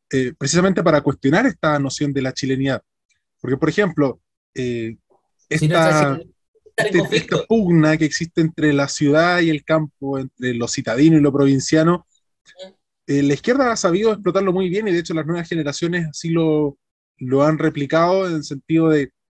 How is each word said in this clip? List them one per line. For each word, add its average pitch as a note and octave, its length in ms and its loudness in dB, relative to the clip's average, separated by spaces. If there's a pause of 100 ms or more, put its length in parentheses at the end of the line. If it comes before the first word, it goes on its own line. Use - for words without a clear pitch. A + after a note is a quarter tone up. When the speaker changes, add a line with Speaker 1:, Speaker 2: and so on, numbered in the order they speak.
(120)
Speaker 1:
eh, C3 260 -2
precisamente E3+ 460 0
para D#3 160 4
cuestionar D3 460 0
esta D#3 340 0
noción C#3 320 -4
de C3+ 100 -4
la C3 100 -4
chilenidad. C3+ 480 -2 (600)
Porque, B2+ 160 -4
por D#3+ 120 0
ejemplo, D#3 520 0 (340)
eh, A#2 420 -6 (540)
Speaker 2:
Si D#3 160 0
nuestra D#3+ 240 4
Speaker 1:
esta, D#3 100 2 (120)
Speaker 2:
chilenidad D#3+ 80 -8
está - 600 -10
en G#3+ 40 0
Speaker 1:
este, F#3 120 2
Speaker 2:
conflicto. - 380 -2
Speaker 1:
esta - 120 -4
pugna E3+ 480 4
que D#3+ 80 0
existe E3+ 360 -4
entre D3+ 320 0
la C#3 140 2
ciudad D#3+ 540 2
y E3 100 2
el D3 140 -4
campo, C#3+ 540 -4
entre B2+ 360 -6
lo A#2 140 -4
citadino C#3 480 2
y D3 40 6
lo C#3+ 120 2
provinciano, D3 760 2 (560)
Speaker 2:
Ujú. F#3+ 140 -20 (320)
Speaker 1:
eh, C#3+ 160 0
la C#3+ 100 2
izquierda B3 380 0
ha G#3+ 40 -4
sabido G3+ 360 0
explotarlo G3 400 0
muy F#3 160 0
bien G#3 180 -2
y F#3+ 60 0
de E3+ 80 0
hecho E3+ 140 -6
las D3+ 120 -4
nuevas E3+ 220 -4
generaciones E3 600 -4
así E3 220 -8
lo, D3+ 480 0 (400)
lo C3 240 0
han D#3 160 2
replicado D#3+ 720 0
en E3+ 80 -4
el D3 80 -6
sentido D#3+ 440 -2
de D3 220 0 (220)